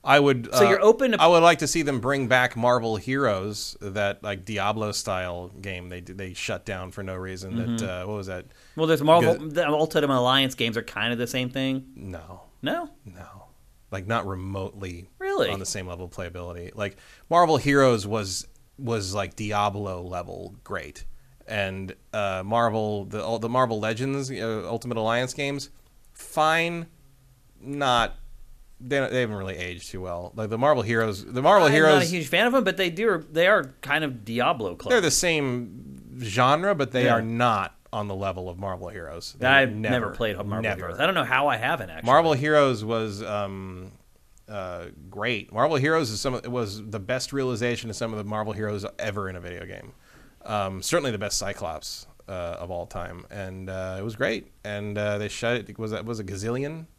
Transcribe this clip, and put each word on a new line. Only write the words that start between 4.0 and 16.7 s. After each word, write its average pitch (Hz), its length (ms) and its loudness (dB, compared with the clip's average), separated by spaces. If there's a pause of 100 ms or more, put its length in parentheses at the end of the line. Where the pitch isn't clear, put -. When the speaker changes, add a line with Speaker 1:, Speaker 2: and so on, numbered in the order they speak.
Speaker 1:
like, 98 240 -6
Diablo 107 460 -2
style 90 560 -4 (140)
game 90 280 -10
they, 90 120 -12
they 92 340 -12
shut - 280 -6
down 92 280 -8
for 104 100 -10
no 92 140 -6
reason. 92 420 -8
That, 117 100 -2
Speaker 2:
Mm-hmm. 98 360 -4
Speaker 1:
uh, 95 40 -8
what 104 100 -6
was 95 100 -8
that? 90 180 -8 (300)
Speaker 2:
Well, 160 100 2
there's 160 160 4
Marvel, 165 340 6
Speaker 1:
Good. 156 200 -8
Speaker 2:
the 165 120 2
Ultimate 151 480 2
Alliance 131 380 4
games 113 240 -2
are 113 60 -2
kind 110 280 -2
of 120 60 -2
the 120 80 -2
same 127 240 -4
thing. 131 460 -4
Speaker 1:
No. 90 460 -14 (200)
Speaker 2:
No? 320 300 -4 (120)
Speaker 1:
No. 95 420 -18 (440)
Like, 95 160 -8
not 107 220 0
remotely 95 920 -8
Speaker 2:
Really? 226 320 0
Speaker 1:
on 85 80 -4
the 95 80 -8
same 92 220 -8
level 90 180 -10
of 85 60 -14
playability. 87 640 -10